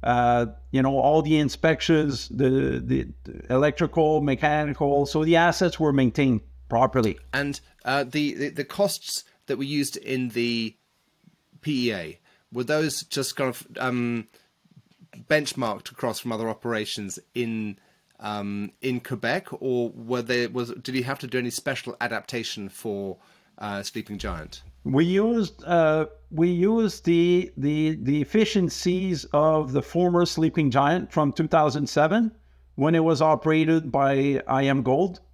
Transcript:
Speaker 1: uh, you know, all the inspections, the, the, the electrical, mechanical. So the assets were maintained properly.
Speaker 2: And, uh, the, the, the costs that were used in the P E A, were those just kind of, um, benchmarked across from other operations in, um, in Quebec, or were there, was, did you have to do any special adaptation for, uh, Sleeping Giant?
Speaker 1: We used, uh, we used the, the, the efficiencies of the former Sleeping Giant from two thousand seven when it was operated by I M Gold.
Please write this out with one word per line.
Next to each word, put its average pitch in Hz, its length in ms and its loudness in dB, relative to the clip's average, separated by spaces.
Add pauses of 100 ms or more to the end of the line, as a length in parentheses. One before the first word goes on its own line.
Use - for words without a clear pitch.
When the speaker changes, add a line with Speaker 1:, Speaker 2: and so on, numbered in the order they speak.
Speaker 1:
uh, 120 440 2 (240)
you 135 120 2
know, 135 160 2
all 156 240 4
the 151 160 2
inspections, 151 880 0
the, 131 560 0
the, 123 240 -2 (160)
the - 280 -10
electrical, 151 680 2
mechanical. 143 840 0
So 156 180 0
the 170 120 4
assets 170 440 2
were 151 140 2
maintained 131 480 2 (260)
properly. 120 500 2 (140)
Speaker 2:
And, 143 260 -4 (280)
uh, 135 180 0
the, 147 300 -2
the, 143 160 -4
the 143 140 -6
costs - 600 -4 (220)
that 139 100 -2
were 139 80 -4
used 143 320 -2
in 127 320 -4
the 117 480 -2 (840)
P 127 260 0
E 107 60 0
A, 80 260 -10 (320)
were 123 120 -4
those 151 400 0
just - 300 -6
kind 135 140 -2
of, - 180 -8 (140)
um, 120 480 -4 (1000)
benchmarked 131 640 -2
across 117 300 -6
from 123 100 -8
other 113 180 -4
operations 107 680 -6 (160)
in, 113 420 -4 (440)
um, 101 500 -6 (120)
in 127 180 -2
Quebec, 120 480 -4 (100)
or 123 320 -2
were 120 320 -6
there, 120 280 0
was, 120 240 -6
did 127 200 -12
you 131 80 -2
have 135 160 -6
to 143 80 -12
do 127 120 -4
any 123 120 -2
special - 500 -8
adaptation 113 680 -6
for, 98 480 -8 (400)
uh, 101 260 -8
Sleeping 104 360 -10
Giant? 82 440 -10 (220)
Speaker 1:
We 143 200 2
used, 208 600 0
uh, 160 420 2 (240)
we 160 180 2
used 196 560 0
the, 175 520 4
the, 151 440 0
the 139 200 0
efficiencies 185 1120 0
of 151 400 2
the 131 100 0
former 175 420 2
Sleeping 160 460 0
Giant 143 400 2
from 147 220 0
two 160 160 -2
thousand 151 400 2
seven 202 440 2 (440)
when 151 180 2
it 165 80 4
was 160 180 4
operated 156 720 2
by 139 560 2
I 135 200 2
M 139 160 2
Gold. 156 380 0 (140)